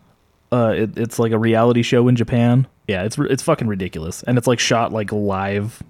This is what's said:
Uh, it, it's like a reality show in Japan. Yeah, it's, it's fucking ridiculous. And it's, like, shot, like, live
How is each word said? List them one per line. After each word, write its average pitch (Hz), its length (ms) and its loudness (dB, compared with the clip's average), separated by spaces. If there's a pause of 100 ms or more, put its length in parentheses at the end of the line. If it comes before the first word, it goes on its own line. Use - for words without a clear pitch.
(520)
Uh, 117 240 2
it, 104 200 -4
it's 113 220 -4
like 113 140 0
a 110 60 0
reality 113 440 4
show 123 240 2
in 123 80 4
Japan. 120 540 2 (180)
Yeah, 92 160 -2
it's, 110 160 -4
it's 135 240 -2
fucking 147 240 0
ridiculous. 90 560 -6
And 123 160 0
it's, - 80 -2
like, 123 140 2
shot, 117 320 0
like, 104 200 -4
live 101 760 -4